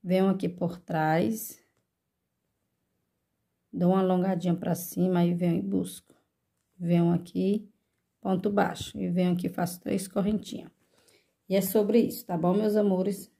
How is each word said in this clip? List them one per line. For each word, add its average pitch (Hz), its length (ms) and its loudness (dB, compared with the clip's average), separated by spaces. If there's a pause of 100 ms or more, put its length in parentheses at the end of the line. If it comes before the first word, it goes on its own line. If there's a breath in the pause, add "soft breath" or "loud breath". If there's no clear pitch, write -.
venho 185 260 2
aqui 190 200 0
por 175 280 -4
trás, 165 880 -2 (2000)
dou 175 200 2
uma 190 80 4
alongadinha 180 560 2
pra 175 180 -2
cima, 180 460 0
aí 175 120 2
venho 175 240 0
e 196 60 -2
busco. 196 500 -6 (640)
Venho 170 360 2
aqui, 185 580 -2 (500)
ponto 190 300 -2
baixo, - 480 -2
e 185 100 -4
venho 180 260 2
aqui, 180 140 -2
faço 175 320 -4
três 190 280 -4
correntinhas. - 640 -4 (760 soft breath)
E 185 60 0
é 196 60 4
sobre 214 400 2
isso, - 260 -2
tá 180 100 -4
bom, 175 160 2
meus 208 220 2
amores? 196 640 0